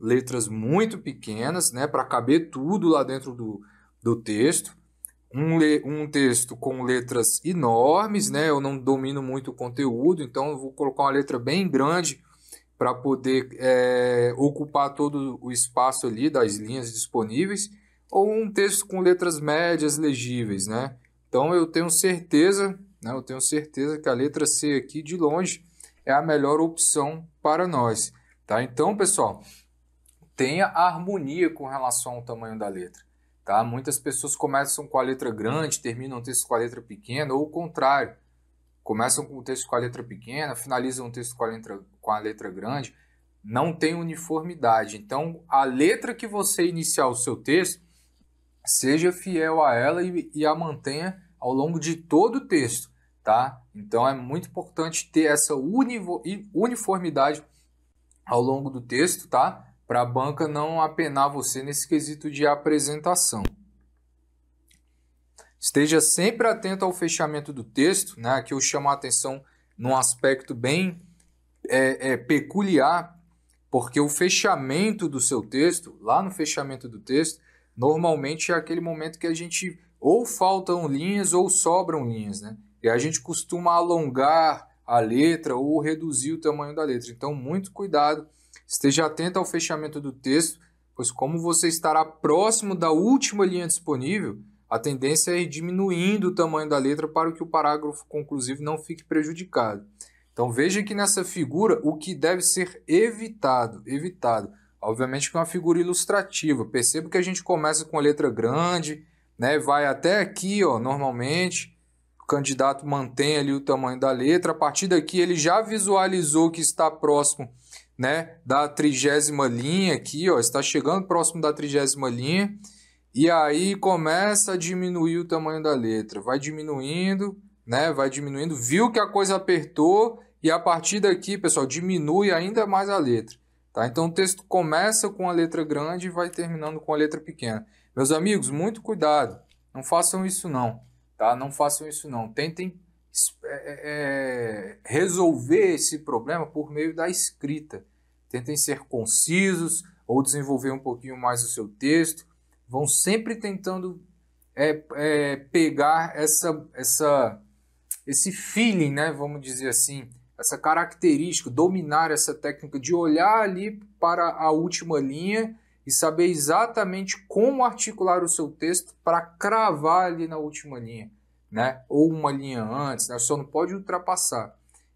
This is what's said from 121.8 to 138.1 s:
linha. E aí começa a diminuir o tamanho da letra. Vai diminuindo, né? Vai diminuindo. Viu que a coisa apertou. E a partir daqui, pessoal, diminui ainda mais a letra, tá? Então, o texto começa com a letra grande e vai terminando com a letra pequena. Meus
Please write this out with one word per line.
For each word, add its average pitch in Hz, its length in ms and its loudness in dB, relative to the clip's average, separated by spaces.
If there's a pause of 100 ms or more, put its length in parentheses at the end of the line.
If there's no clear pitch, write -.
linha. 165 440 0 (600)
E 160 180 4
aí 165 420 2
começa 190 800 2
a 185 60 0
diminuir 175 640 -2
o 170 60 -4
tamanho 156 380 -2
da 151 100 2
letra. 110 460 -2
Vai 123 180 -2
diminuindo, 156 1040 -4 (240)
né? 143 280 0
Vai 135 160 0
diminuindo. 143 440 -6
Viu 151 380 2
que 220 80 0
a 202 80 2
coisa 196 300 2
apertou. 185 800 2 (240)
E 160 80 4
a 170 80 4
partir 175 400 0
daqui, 190 400 2
pessoal, 151 260 2
diminui 175 640 2
ainda 202 360 0
mais 196 200 0
a 196 120 0
letra, 120 360 0 (380)
tá? 113 140 0
Então, 165 180 0
o 165 60 -2
texto - 360 0
começa 185 640 2
com 185 180 -4
a 175 60 -2
letra 165 300 0
grande 151 420 -4
e 180 60 -6
vai 170 180 -2
terminando 160 500 -8
com 156 140 -4
a 151 40 2
letra 151 220 2
pequena. 113 460 -8 (300)
Meus 135 160 2